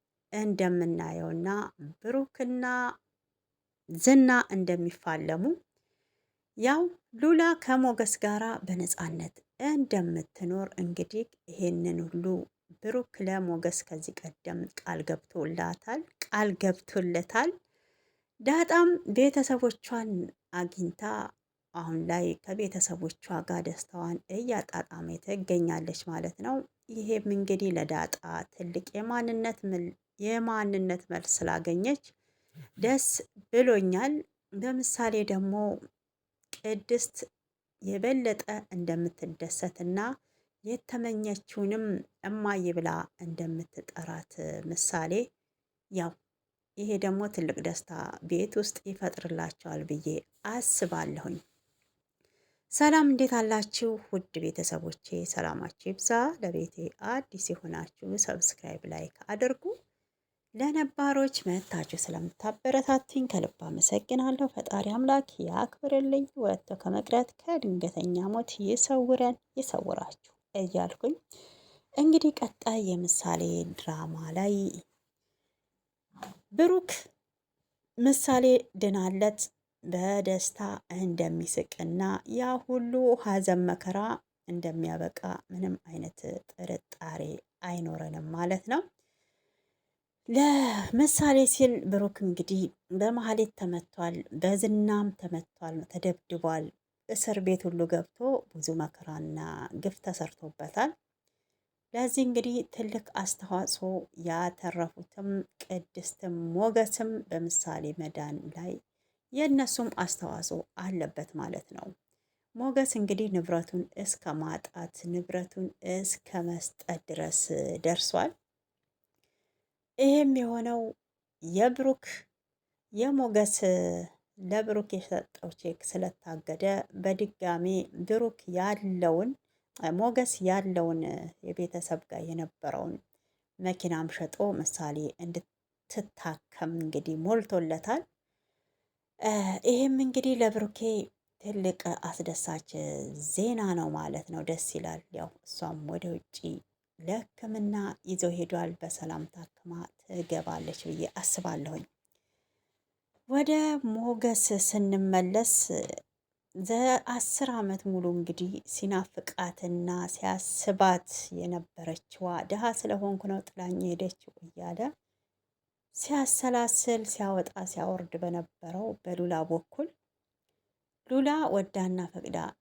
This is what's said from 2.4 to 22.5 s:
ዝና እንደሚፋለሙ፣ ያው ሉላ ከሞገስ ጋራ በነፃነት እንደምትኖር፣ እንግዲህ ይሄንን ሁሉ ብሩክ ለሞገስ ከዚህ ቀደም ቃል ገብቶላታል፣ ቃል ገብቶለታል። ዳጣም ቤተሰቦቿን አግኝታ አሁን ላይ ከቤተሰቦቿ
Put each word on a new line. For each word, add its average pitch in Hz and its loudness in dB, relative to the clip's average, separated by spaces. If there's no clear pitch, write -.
ዝና 254 8
እንደሚፋለሙ፣ 175 -2
ያው 262 4
ሉላ 311 8
ከሞገስ 254 4
ጋራ 208 0
በነፃነት 170 -4
እንደምትኖር፣ 190 0
እንግዲህ 175 -4
ይሄንን 175 -2
ሁሉ 170 -4
ብሩክ 240 -4
ለሞገስ 180 0
ከዚህ 165 -12
ቀደም 170 -10
ቃል 170 -6
ገብቶላታል፣ 170 -6
ቃል 208 0
ገብቶለታል። 185 0
ዳጣም 330 6
ቤተሰቦቿን 247 4
አግኝታ 175 -4
አሁን 165 -6
ላይ 175 2
ከቤተሰቦቿ 185 -4